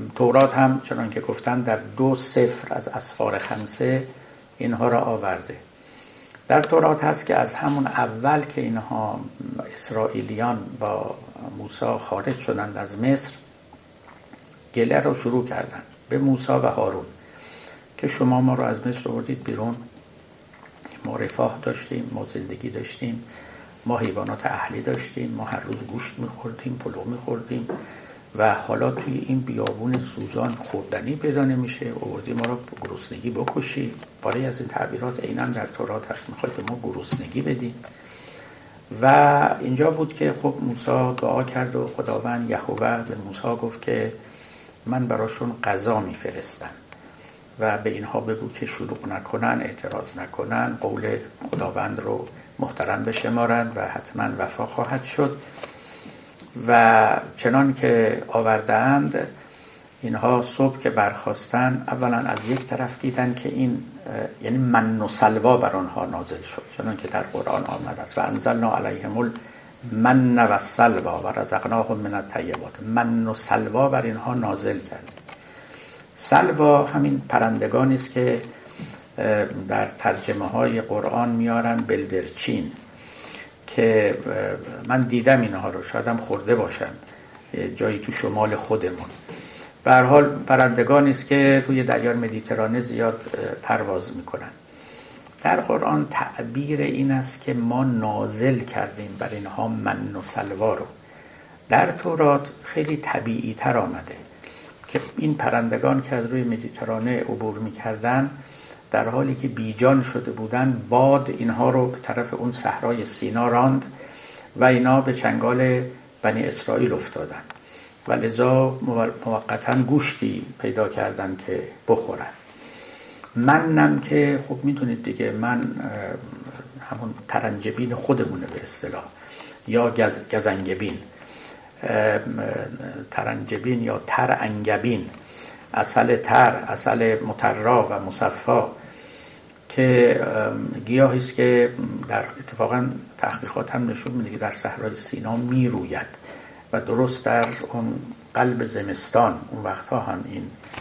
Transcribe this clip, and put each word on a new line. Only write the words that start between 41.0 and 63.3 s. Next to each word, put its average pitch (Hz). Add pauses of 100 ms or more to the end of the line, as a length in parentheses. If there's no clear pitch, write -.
دعا 131
کرد 127
و 123
خداوند 117
یهوه 113
به 113 (100)
موسی 101 (140)
گفت 117
که 113 (720)
من 123
براشون 113 (120)
غذا 104
می‌فرستم - (880)
و 107
به 107
اینها 107
بگو 110
که -
شلوغ -
نکنن، 110
اعتراض 113 (100)
نکنن، 117
قول 107 (340)
خداوند 101
رو 101 (320)
محترم -
بشمارن 117
و 101
حتماً -
وفا 95
خواهد 123
شد. - (1300)
و 113 (260)
چنان 135
که 117
آورده‌اند، 113 (720)
اینها 117
صبح -
که -
برخاستن، 113
اولاً 123
از 120 (120)
یک 131
طرف 123
دیدن 127